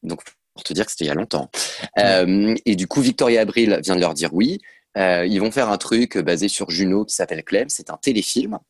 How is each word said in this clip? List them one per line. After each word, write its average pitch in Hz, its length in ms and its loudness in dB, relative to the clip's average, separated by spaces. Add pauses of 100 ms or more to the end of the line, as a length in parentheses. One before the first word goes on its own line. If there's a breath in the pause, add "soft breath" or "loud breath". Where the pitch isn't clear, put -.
Donc, - 180 -10 (320)
pour - 100 -20
te - 100 -8
dire 95 120 0
que - 60 -12
c'était - 140 -6
il 73 40 -2
y - 20 -2
a 71 40 -2
longtemps. 82 340 -4 (480 loud breath)
Ouais. 104 60 4
Euh, 98 520 2 (100)
et 110 100 2
du 92 120 -2
coup, - 140 -2
Victoria 120 400 2
Abril 107 420 2
vient 92 120 0
de 90 60 2
leur 85 120 2
dire 78 200 -4
oui. 131 260 2 (380 loud breath)
Euh, 90 280 2
ils 98 140 2
vont 107 120 0
faire 120 180 0
un 101 80 0
truc 113 400 0
basé 87 320 0
sur - 200 -4
Juno 95 360 2
qui - 100 -8
s'appelle 82 280 -4
Clem. 113 260 0
C'est - 200 -8
un - 80 -10
téléfilm. - 640 -2 (100)